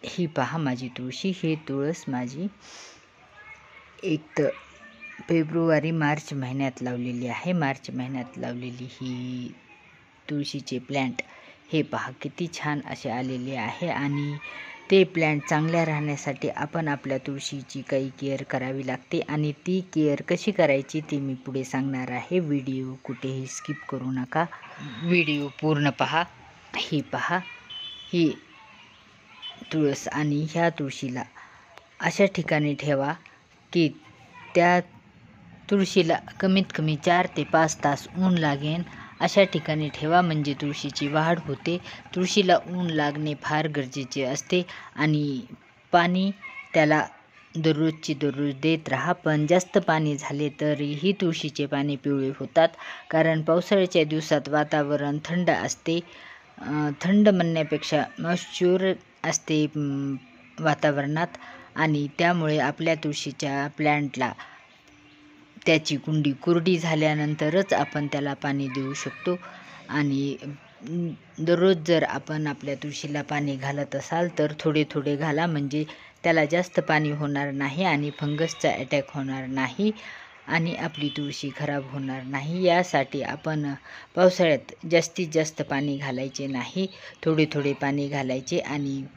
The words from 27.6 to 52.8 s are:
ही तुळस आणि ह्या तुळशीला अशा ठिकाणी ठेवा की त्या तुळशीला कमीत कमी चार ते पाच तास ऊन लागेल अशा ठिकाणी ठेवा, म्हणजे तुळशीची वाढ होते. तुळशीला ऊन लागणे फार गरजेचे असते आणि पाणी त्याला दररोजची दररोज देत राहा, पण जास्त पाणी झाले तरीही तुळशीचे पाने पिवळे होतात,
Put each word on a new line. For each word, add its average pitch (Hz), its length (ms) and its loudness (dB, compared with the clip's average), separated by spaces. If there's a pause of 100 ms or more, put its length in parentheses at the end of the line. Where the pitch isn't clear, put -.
ही 165 300 2 (1300)
तुळस 147 360 0
आणि 147 420 0
ह्या 170 200 2
तुळशीला 131 520 -6 (760)
अशा 170 260 2
ठिकाणी 151 480 0
ठेवा 143 380 0 (600)
की 165 160 4 (640)
त्या 175 260 6 (880)
तुळशीला 190 500 4 (220)
कमीत 190 240 4 (100)
कमी 156 220 0
चार 175 300 4 (100)
ते 147 80 0
पाच 160 400 4
तास 190 220 0 (100)
ऊन 185 220 4
लागेल 151 440 0 (380)
अशा 190 240 6
ठिकाणी 156 500 0
ठेवा, 165 280 4
म्हणजे 151 320 0
तुळशीची 143 540 -4
वाढ 160 320 2
होते. 156 380 -4 (360)
तुळशीला 180 520 4
ऊन 180 240 -2
लागणे 151 520 0
फार 156 260 0
गरजेचे 135 540 -4
असते 151 400 0 (320)
आणि 147 520 0 (460)
पाणी 180 380 4 (440)
त्याला 156 300 6 (500)
दररोजची 156 600 2
दररोज 139 400 -2
देत 160 340 0
राहा, 135 260 0
पण 151 320 2
जास्त 175 320 4
पाणी 156 380 2
झाले 143 320 -4 (120)
तरीही 147 520 0
तुळशीचे 160 540 -2
पाने 143 300 0
पिवळे 135 340 0
होतात, 160 380 2 (420)